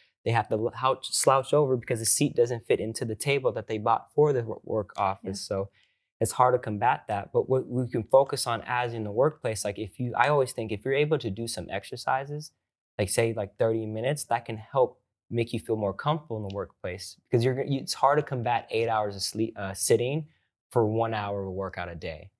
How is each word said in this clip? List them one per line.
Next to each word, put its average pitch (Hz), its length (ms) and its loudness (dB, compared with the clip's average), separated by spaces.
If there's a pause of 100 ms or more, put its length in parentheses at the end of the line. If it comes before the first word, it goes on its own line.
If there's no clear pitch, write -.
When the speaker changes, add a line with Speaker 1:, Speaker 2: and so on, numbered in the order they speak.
(240)
Speaker 1:
they 113 80 0
have 113 180 2
to 117 60 2
l-, 113 200 0
houch-, 127 360 0
slouch 135 440 4
over 139 200 4
because 120 240 -4
the 113 60 -4
seat - 300 2
doesn't 120 320 2
fit 113 120 4
into 113 240 -4
the 110 120 -4
table 131 360 0
that 107 160 -8
they 110 120 -4
bought 113 340 0
for 147 180 6
the 127 120 0
wo-, 110 200 -8
work 107 340 -4
office, 98 420 -2
Speaker 2:
Yeah. - 20 -10
Speaker 1:
so 101 300 -4 (480)
it's 113 140 0
hard 127 200 6
to 123 60 2
combat 117 480 -2
that. 101 260 -6
But 120 160 2
what 131 180 2
we 123 220 -2
can 117 140 -2
focus 135 420 4
on 117 220 -2
as 123 260 -2
in 113 100 -4
the 104 80 -6
workplace, 120 540 0
like, 104 140 -4
if 104 200 -10
you, 123 160 -4
I 127 140 4
always 143 240 2
think 113 180 -6
if 104 140 -6
you're 135 80 0
able 151 240 2
to 117 140 -4
do 113 160 -6
some 92 240 -8
exercises, 131 800 -6 (480)
like, 101 100 0
say, 117 240 2
like, 104 240 -6
thirty 113 300 2
minutes, 117 380 -4
that 120 200 -2
can 110 120 -6
help 123 440 0 (320)
make 117 200 -2
you 117 80 -4
feel 110 160 0
more 101 160 0
comfortable 147 440 -4
in 107 100 -6
the 95 60 -8
workplace, 95 640 -10 (120)
because 120 160 4
you're 131 180 0
g-, 143 100 -2
you, 135 60 -2
it's - 160 -6
hard 143 240 4
to 143 40 -2
combat 120 460 -4
eight 113 200 0
hours 107 260 0
of 98 80 -8
sleep, 113 340 -2
uh, 98 160 -6
sitting 131 540 0 (440)
for 117 140 2
one 113 280 0
hour 101 340 -4
of 92 60 -8
workout 92 360 -8
a 85 60 -12
day. 80 340 -12 (100)